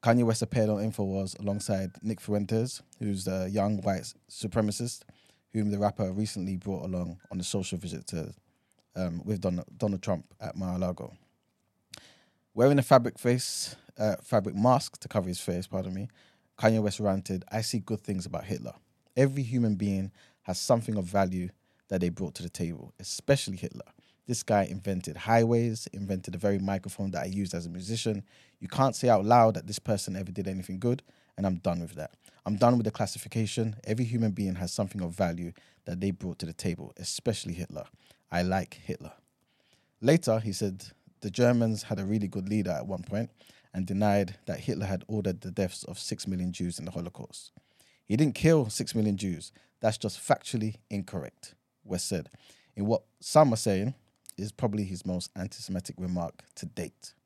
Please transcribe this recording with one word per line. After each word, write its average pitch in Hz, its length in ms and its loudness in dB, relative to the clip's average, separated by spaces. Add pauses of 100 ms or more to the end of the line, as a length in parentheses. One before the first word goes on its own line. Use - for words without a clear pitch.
Kanye 120 240 6
West 113 160 2
appeared 110 280 2
on 104 100 2
InfoWars 98 600 -2
alongside 101 520 -2 (120)
Nick 110 180 -4
Fuentes, 107 600 0 (180)
who's 98 280 -4
a 95 220 -2
young 101 320 2
white 95 320 -2 (160)
supremacist, 107 720 -2 (500)
whom 104 200 0
the 101 80 -2
rapper 101 320 2
recently 98 460 -2
brought 90 280 -4
along 87 340 -4 (120)
on 92 80 -6
a 90 40 -4
social 95 340 -4
visit 85 300 -8
to, 82 260 -6 (600)
um, 87 300 -4
with 98 160 -2
Don-, 90 220 -2 (140)
Donald 98 260 0
Trump 90 220 -2 (140)
at - 160 -10
Mar-a-Lago. 90 600 -4 (1400)
Wearing 135 260 6
a 127 40 2
fabric 123 360 6
face, - 560 0 (220)
uh, 107 240 2
fabric 101 340 0
mask 123 440 4
to - 80 -14
cover 92 200 0
his 90 120 -4
face, 92 280 -4
pardon 95 260 -4
me, 98 140 -6 (500)
Kanye 110 240 6
West 104 180 0
ranted, 95 500 0
"I 110 120 -2
see 110 180 -2
good 107 220 -6
things 92 240 -4
about 80 200 -8
Hitler. 60 300 -6 (420)
Every 135 260 4
human 117 320 2
being 95 360 0 (320)
has 92 160 -4
something 113 380 2
of 95 80 -2
value 92 440 0 (380)
that 95 140 0
they 90 80 2
brought 85 260 -6
to - 80 -10
the 85 60 -6
table, - 500 -8
especially - 580 0
Hitler. - 280 -10 (400)
This 120 160 -2
guy 101 220 4
invented 92 540 -4
highways, 117 720 2
invented 95 460 -6
the 92 40 -6
very 101 220 2
microphone 95 520 -2
that 82 120 -4
I - 20 -4
used 98 280 -4
as 87 120 -4
a 85 40 -8
musician. 101 540 -4 (360)
You - 80 -12
can't 135 280 2
say 127 140 2
out 104 160 8
loud 113 300 10
that - 120 -6
this 107 120 -6
person 101 360 -2
ever 92 160 -6
did 92 160 -4
anything 95 320 -6
good, 120 240 0 (340)
and 98 80 0
I'm 92 120 2
done 87 240 0
with 82 140 -10
that. 76 200 -10 (300)
I'm 104 100 0
done 120 220 8
with 110 80 2
the 107 60 0
classification. 110 920 -2
Every 117 220 0
human 113 260 2
being 95 240 -2
has 87 160 -4
something 98 300 -4
of 87 120 -4
value 87 380 -2 (340)
that 90 140 -6
they 98 120 0
brought 90 280 -6
to 87 60 -6
the 82 80 -8
table, 80 440 -6
especially 92 560 -4
Hitler. - 320 -10 (460)
I 87 120 0
like 92 320 0
Hitler." - 380 -10 (880)
Later, 123 380 4
he 107 140 -4
said 98 320 -4 (360)
the 104 100 -4
Germans 117 520 4
had 101 160 -4
a 98 60 -2
really 104 220 0
good 95 220 -4
leader 101 220 0
at 69 160 -4
one 90 160 -6
point 107 260 -4 (440)
and 92 120 -2
denied 101 600 2
that - 160 -6
Hitler 104 240 -2
had 95 220 -2
ordered 101 340 -2
the 92 100 -8
deaths 90 320 -2
of - 160 -12
six - 280 -8
million 92 240 -2
Jews 87 280 -4
in 80 60 -10
the - 60 -8
Holocaust. - 600 -12 (540)
"He 101 100 0
didn't 139 200 4
kill 156 340 6
six - 260 -4
million 107 220 2
Jews. 92 340 -6 (300)
That's 107 180 2
just - 200 -4
factually 110 560 0 (140)
incorrect," 92 640 -8 (300)
West 95 240 -6
said, - 220 -4 (460)
in 101 100 -2
what 110 180 2 (160)
some 147 340 6
are 110 40 0
saying 104 360 0 (440)
is 101 140 -6
probably 104 320 -2
his 92 220 -8
most 90 300 -4
anti-Semitic 92 600 -8
remark 90 460 -4 (120)
to - 100 -12
date. - 480 -12 (120)